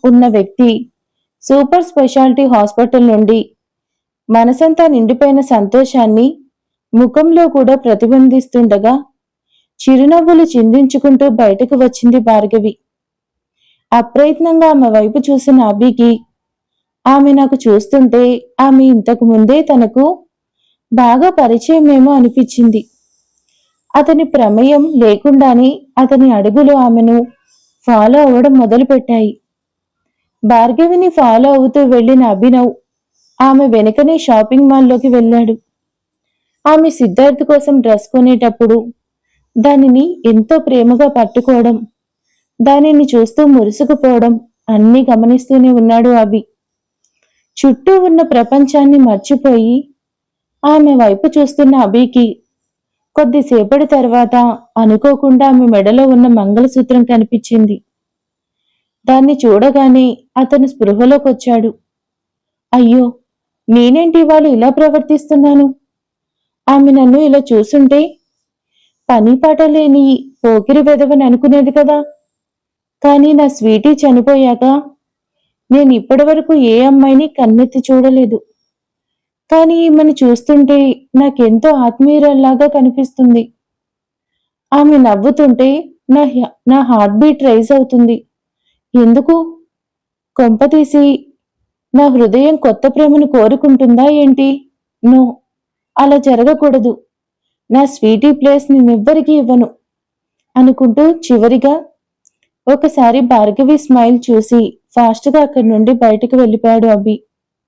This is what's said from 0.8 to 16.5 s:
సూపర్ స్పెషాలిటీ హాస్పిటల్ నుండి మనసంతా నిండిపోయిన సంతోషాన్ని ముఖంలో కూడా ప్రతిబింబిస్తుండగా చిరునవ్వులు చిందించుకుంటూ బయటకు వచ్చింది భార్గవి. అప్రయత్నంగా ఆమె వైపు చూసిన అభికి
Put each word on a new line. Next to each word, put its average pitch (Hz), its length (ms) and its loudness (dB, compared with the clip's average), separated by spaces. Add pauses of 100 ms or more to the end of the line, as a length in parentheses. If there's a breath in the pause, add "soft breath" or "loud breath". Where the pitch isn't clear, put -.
సూపర్ 285 420 0
స్పెషాలిటీ 269 640 -2
హాస్పిటల్ 240 600 0
నుండి 220 480 -2 (760)
మనసంతా 285 580 0
నిండిపోయిన 269 540 0
సంతోషాన్ని 247 1000 -2 (520)
ముఖంలో 311 540 0
కూడా 262 280 0
ప్రతిబింబిస్తుండగా 247 1300 0 (600)
చిరునవ్వులు 320 800 0
చిందించుకుంటూ 269 880 0
బయటకు 240 460 -2
వచ్చింది 247 440 0
భార్గవి. 214 580 -2 (1160)
అప్రయత్నంగా 302 760 -2
ఆమె 269 200 0
వైపు 214 300 -2 (120)
చూసిన 262 300 0
అభికి 233 640 -2 (840)